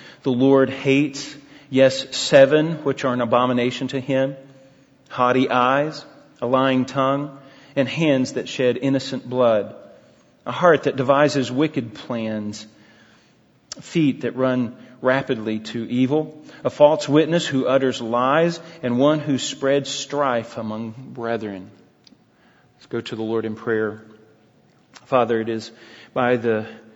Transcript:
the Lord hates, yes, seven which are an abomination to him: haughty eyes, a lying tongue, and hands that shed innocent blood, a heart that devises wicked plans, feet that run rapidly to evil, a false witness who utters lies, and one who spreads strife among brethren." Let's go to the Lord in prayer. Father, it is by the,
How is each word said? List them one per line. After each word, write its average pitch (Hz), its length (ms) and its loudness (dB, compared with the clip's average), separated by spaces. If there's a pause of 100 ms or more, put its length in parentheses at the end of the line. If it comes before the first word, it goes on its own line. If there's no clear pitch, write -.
(240)
the 135 80 0
Lord 135 380 6
hates, 139 680 -2 (340)
yes, 131 460 2
seven 151 720 4
which 135 180 -4
are 127 100 0
an 123 60 -2
abomination 123 680 0
to 139 100 -6
him: 135 380 -2 (720)
haughty 127 400 2
eyes, 135 560 0 (340)
a 120 80 -4
lying 131 380 2
tongue, 139 520 -2 (380)
and 131 140 0
hands 139 460 0
that 120 120 -6
shed 123 300 0
innocent 135 520 -4
blood, 117 460 2 (680)
a 123 80 -8
heart 160 300 4
that 135 120 -2
devises 139 560 2
wicked 127 440 -4
plans, 107 680 -8 (1160)
feet 147 400 0
that 117 160 -6
run 127 400 0 (240)
rapidly 123 580 -2
to 113 280 -10
evil, 131 540 0 (220)
a 127 60 -2
false 151 380 4
witness 156 380 2
who 131 220 -2
utters 131 340 0
lies, 131 580 0 (220)
and 123 160 -2
one 147 220 2
who 139 180 -2
spreads 135 520 -2
strife 131 680 -4
among 113 380 -10 (180)
brethren." 107 560 -8 (1080)
Let's - 100 -20
go 117 140 -6
to 117 140 -10
the 110 60 -8
Lord 113 240 -4
in 110 100 -6
prayer. 110 480 -4 (1040)
Father, 117 340 0
it 113 100 -6
is 113 220 -8 (420)
by 127 240 0
the, 110 300 -2 (280)